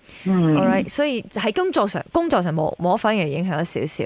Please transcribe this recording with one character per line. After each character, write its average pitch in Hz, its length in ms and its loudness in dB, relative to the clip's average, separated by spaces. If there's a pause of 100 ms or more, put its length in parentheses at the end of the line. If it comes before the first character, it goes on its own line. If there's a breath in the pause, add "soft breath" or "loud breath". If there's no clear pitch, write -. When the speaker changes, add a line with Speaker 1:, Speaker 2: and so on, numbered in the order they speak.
(260 loud breath)
Speaker 1:
嗯。 175 320 4
Speaker 2:
All - 120 4
right， 190 200 0
所 - 160 0
以 254 180 -2
喺 208 300 -4
工 370 180 0
作 311 160 2
上， - 240 -6
工 339 180 0
作 208 120 2
上 175 120 -2
冇， 156 240 0
冇 180 200 2
反 220 200 0
而 180 60 0
影 151 200 -2
響 165 160 -2
咗 156 260 -2
少 - 200 -4